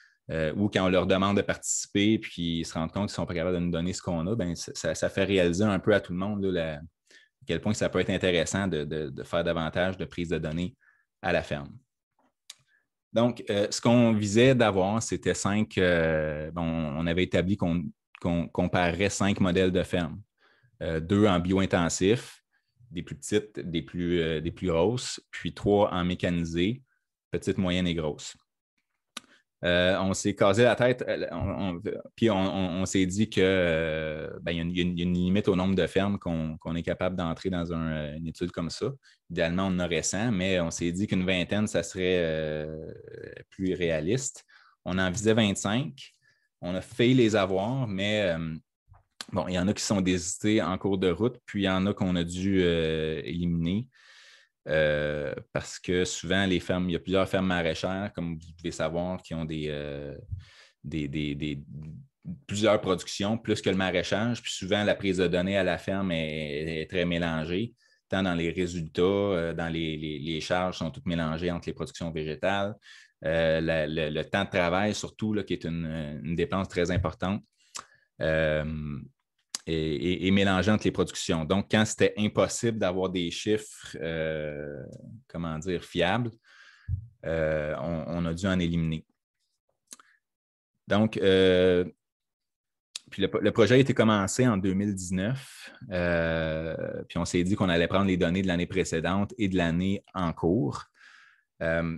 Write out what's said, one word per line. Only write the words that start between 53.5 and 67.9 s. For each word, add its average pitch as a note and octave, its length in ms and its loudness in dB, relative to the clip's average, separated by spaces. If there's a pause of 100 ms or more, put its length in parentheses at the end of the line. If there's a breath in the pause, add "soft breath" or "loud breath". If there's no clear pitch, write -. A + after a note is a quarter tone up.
euh, D2+ 680 0 (180)
parce - 260 -6
que F2+ 260 0
souvent, F#2 420 0
les F2+ 140 2
fermes, F2+ 280 -2
il E2+ 60 -2
y - 20 0
a D2+ 40 -2
plusieurs F#2 280 2
fermes F#2+ 180 0
maraîchères, F#2 680 -2
comme E2+ 240 -6
vous E2 200 -18
devez E2 140 -6
savoir, F2 500 -4
qui - 120 -12
ont D#2+ 100 -6
des, D#2 240 -6
euh, C#2+ 480 -8 (640 loud breath)
des, D2 260 -4
des, D2 260 -4
des, C#2+ 280 -6 (840)
plusieurs G#2 340 4
productions, G2 560 -2
plus G#2+ 240 -2
que G#2 100 0
le F#2+ 60 2
maraîchage. F#2+ 680 0
Puis - 100 -8
souvent, G#2 320 -2
la G2+ 100 4
prise F#2+ 240 0
de F2+ 80 4
données F2+ 320 0
à F#2 60 2
la F2 140 0
ferme G2 340 -2
est, D#2 680 -4
est D#2 80 -10
très F2+ 140 0
mélangée, E2+ 680 -2 (340 soft breath)